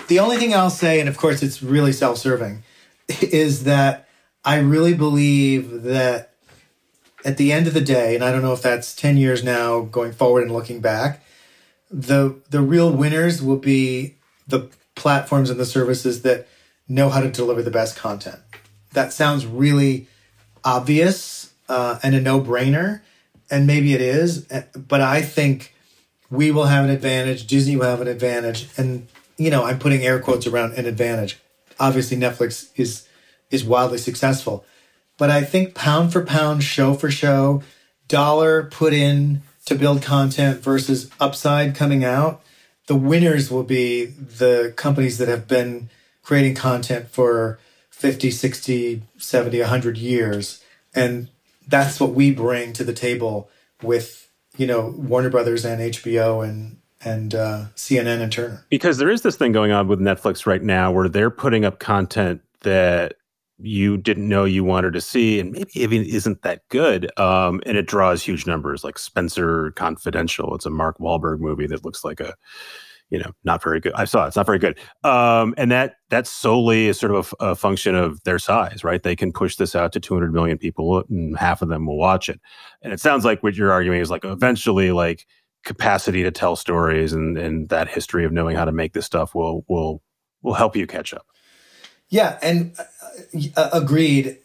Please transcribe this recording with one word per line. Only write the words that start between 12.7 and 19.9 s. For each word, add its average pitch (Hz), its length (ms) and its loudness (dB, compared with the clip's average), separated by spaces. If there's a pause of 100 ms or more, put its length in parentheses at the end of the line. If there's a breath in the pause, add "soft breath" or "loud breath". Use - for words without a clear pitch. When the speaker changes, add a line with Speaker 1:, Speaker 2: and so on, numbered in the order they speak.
Speaker 1:
winners 151 500 0
will 135 140 2
be 135 600 0 (300)
the 127 240 -4 (260)
platforms 139 540 2
and 123 80 -4
the 123 80 -2
services 123 580 -2
that 123 260 0 (400 soft breath)
know 135 200 4
how 131 120 0
to 135 100 0
deliver 120 320 -2
the 117 80 -4
best 113 240 -2
content. 101 460 -10 (500)
That 135 220 -2
sounds 147 320 0
really 135 600 2 (580 soft breath)